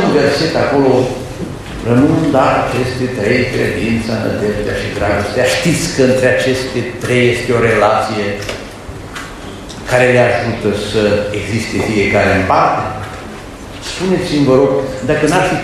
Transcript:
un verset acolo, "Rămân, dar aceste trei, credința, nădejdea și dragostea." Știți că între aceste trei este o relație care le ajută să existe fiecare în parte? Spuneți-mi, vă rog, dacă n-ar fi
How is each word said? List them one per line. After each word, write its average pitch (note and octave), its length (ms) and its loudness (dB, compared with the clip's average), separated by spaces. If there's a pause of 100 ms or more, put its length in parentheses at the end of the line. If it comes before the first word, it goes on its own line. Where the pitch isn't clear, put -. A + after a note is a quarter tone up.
un E3+ 60 2 (100)
verset D3+ 360 0 (100)
acolo, C3+ 280 4 (960)
"Rămân, D3 340 4 (140)
dar C3+ 160 4 (120)
aceste B2 400 -2 (140)
trei, A#2 240 2 (120)
credința, A2+ 580 0 (120)
nădejdea G2+ 560 -2
și G2+ 180 -6
dragostea." G#2 580 0
Știți - 280 0 (100)
că C3+ 160 4
între B2+ 260 4
aceste B2+ 440 -2 (220)
trei B2 220 2 (100)
este - 220 -4
o A2+ 140 2
relație G#2+ 560 2 (1600)
care B2+ 240 4
le B2 160 6
ajută A2 380 -2 (220)
să G#2+ 120 2 (360)
existe G#2 380 -4 (120)
fiecare G2+ 500 2
în F2+ 140 0
parte? - 320 2 (1080)
Spuneți-mi, D#3+ 580 0
vă C3 100 6
rog, - 120 4 (380)
dacă D3+ 160 0
n-ar F3+ 240 2
fi - 140 -2